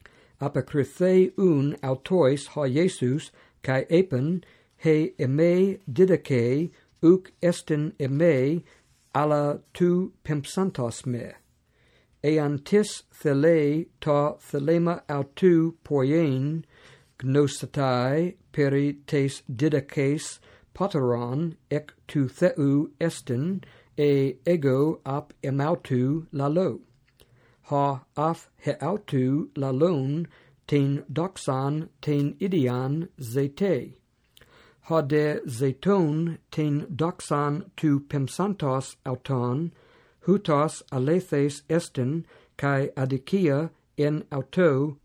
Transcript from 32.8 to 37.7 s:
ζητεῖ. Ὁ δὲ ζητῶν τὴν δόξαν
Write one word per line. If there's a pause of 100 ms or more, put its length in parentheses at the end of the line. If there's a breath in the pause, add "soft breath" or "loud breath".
ζητεῖ. (920 soft breath)
Ὁ
δὲ
ζητῶν
τὴν
δόξαν